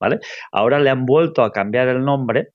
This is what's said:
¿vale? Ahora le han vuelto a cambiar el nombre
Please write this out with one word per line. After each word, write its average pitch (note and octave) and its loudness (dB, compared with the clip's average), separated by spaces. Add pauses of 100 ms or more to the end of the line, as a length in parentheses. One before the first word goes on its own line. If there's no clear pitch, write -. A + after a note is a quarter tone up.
¿vale? B2 0 (320)
Ahora B2 2
le C#3 2
han C3 -2
vuelto D#3 2
a G#2+ -2
cambiar G#2+ 0
el B2+ 0
nombre C3+ -2